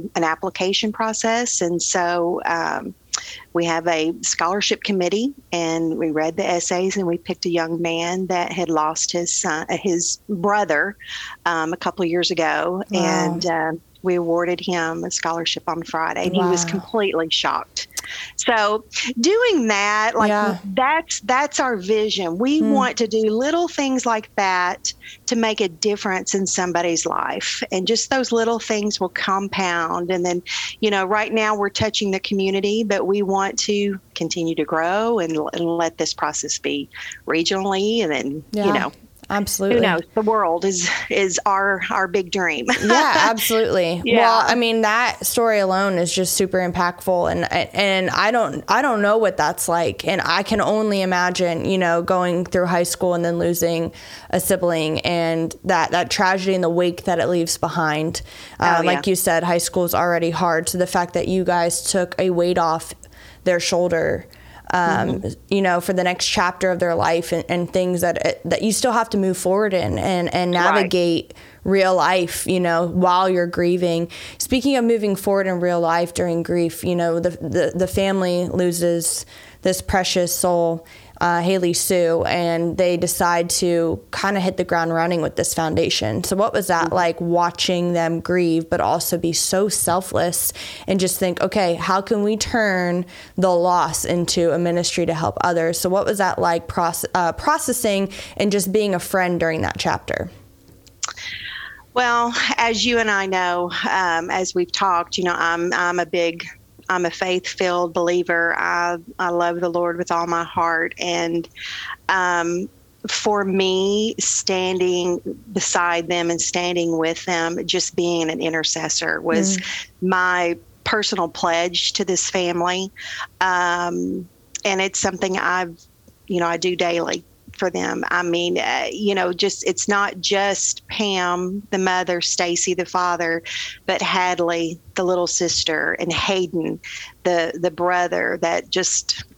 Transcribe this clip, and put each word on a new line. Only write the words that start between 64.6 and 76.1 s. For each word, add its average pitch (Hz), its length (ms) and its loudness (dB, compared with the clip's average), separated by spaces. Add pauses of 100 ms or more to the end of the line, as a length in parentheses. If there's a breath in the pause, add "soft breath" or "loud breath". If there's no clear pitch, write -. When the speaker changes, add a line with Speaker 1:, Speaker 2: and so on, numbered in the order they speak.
Speaker 2:
um, 165 380 2 (120)
Speaker 1:
Mm-hmm. - 80 -6 (200)
Speaker 2:
you 196 140 2
know, 175 180 2
for 190 120 -2
the 180 100 2
next 180 240 -2
chapter 185 420 0
of 180 100 0
their 175 140 2
life 165 380 0
and, 165 180 0
and 175 240 0
things 180 280 2
that, 170 440 0
that 175 160 0
you 214 100 2
still 247 200 2
have 226 180 2
to 220 80 0
move 190 180 2
forward 196 380 2
in 170 240 0
and, 180 340 0
and 180 220 0
Speaker 1:
Right. 175 80 2 (140)
Speaker 2:
navigate 175 580 2 (300 loud breath)
real 185 320 4
life, 175 500 2
you 185 140 2
know, 170 260 2
while 180 440 4
you're 175 180 2
grieving. 175 600 0 (280 loud breath)
Speaking 269 400 0
of 240 80 2
moving 214 300 2
forward 196 320 0
in 180 120 -2
real 175 220 2
life 170 320 0